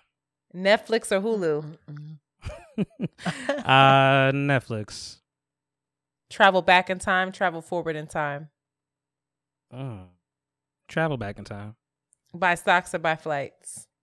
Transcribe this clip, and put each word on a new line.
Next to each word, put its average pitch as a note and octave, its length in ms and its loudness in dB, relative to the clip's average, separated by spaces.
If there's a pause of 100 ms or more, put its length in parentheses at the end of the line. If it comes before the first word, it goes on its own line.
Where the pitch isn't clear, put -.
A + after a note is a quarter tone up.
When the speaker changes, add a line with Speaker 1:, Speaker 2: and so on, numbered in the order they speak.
(540)
Speaker 1:
Netflix A3 560 0
or G3 100 2
Hulu? E3 600 -2
Speaker 2:
<laughs> D3+ 320 -16 (640)
Uh, C3+ 1500 2
Netflix. C3+ 840 -4 (1120)
Speaker 1:
Travel F#3+ 320 6
back F#3 280 6
in F3+ 100 -4
time, F#3 320 -2
travel E3+ 280 -2
forward E3 360 -6
in D3+ 100 -10
time? D3+ 440 -6 (1200)
Speaker 2:
Mm. A#2+ 300 -12 (840)
Travel D#3+ 300 -2
back G2+ 240 -8
in G2+ 40 -14
time. G#2 300 -14 (580)
Speaker 1:
Buy F3 220 2
stocks F3+ 400 2
or E3+ 60 -2
buy D#3+ 160 0
flights? - 720 -8 (140)